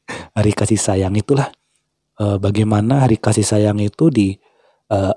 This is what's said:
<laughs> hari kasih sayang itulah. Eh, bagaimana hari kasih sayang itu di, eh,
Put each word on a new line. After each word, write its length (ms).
<laughs> 320
hari 160
kasih 260
sayang 380
itulah. 320
Eh, 160
bagaimana 720
hari 80
kasih 280
sayang 360
itu 320
di, 240
eh, 240